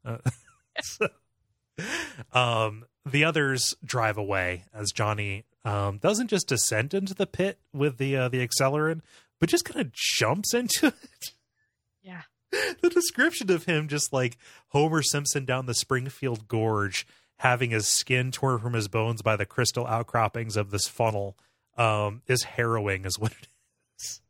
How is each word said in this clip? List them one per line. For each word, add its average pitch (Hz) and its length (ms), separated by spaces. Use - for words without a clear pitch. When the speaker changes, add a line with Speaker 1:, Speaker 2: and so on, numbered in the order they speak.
Speaker 1:
Uh, 117 140
<laughs> - 320
so, - 240
um, 113 520
the 143 180
others 143 500
drive 110 340
away 92 460
as 107 180
Johnny, 104 520
um, 101 340
doesn't 214 300
just 190 200
descend 120 460
into 196 200
the 190 120
pit 196 320
with 139 260
the, 135 180
uh, 127 120
the 123 180
Acceleron, 151 540
but 247 100
just 339 160
kinda 190 300
jumps - 600
into 247 320
<laughs> - 160
it. - 300
Speaker 2:
Yeah. 180 200
Speaker 1:
The 359 400
description 320 640
of 165 120
him 156 240
just, 147 240
like, 127 240
Homer 156 340
Simpson 143 420
down 127 220
the 120 80
Springfield 127 760
Gorge, 110 580
having 123 320
his 110 180
skin 127 420
torn 127 300
from 120 140
his 107 140
bones 110 340
by 110 140
the 98 100
crystal - 400
outcroppings 113 720
of 101 140
this 101 180
funnel, 104 480
um, 107 480
is 127 180
harrowing, 107 600
is 95 140
what 110 140
it - 160
is. - 320